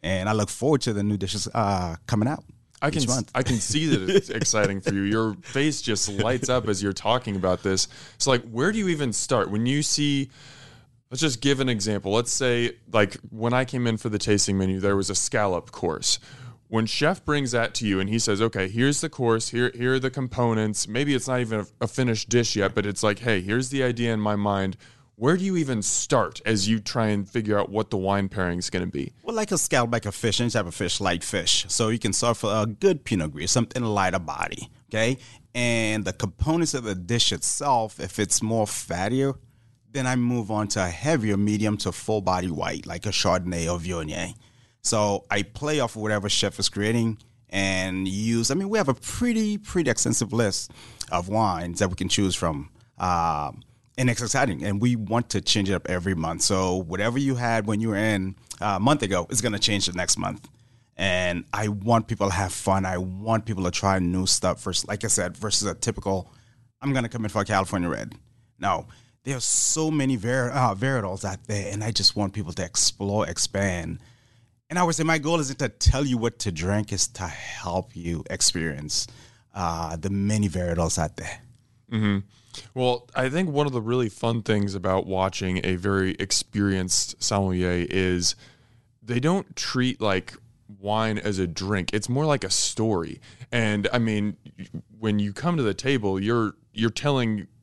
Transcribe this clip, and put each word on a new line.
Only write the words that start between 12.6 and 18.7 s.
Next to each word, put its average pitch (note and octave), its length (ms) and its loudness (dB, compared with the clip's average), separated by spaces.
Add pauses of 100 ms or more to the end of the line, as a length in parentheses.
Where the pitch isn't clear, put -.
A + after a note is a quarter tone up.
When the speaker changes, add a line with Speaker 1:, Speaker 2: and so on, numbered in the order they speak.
Speaker 2:
like, G#2 280 2 (100)
when A#2 240 -2
I B2+ 140 2
came B2 200 -2
in A2 120 2
for - 100 -4
the G#2 100 -2
tasting G2+ 380 2
menu, F#2+ 240 2
there G2 160 2
was G2 140 0
a G2 40 -2
scallop F#2+ 580 0
course. - 460 -2 (500)
When A2+ 180 2
chef D3+ 380 0
brings C#3+ 260 0
that A#2 240 0
to A#2 120 -2
you G2 120 4
and G2 100 0
he A2+ 120 2
says, G#2 200 2
"Okay, G#2 280 0
here's B2+ 320 2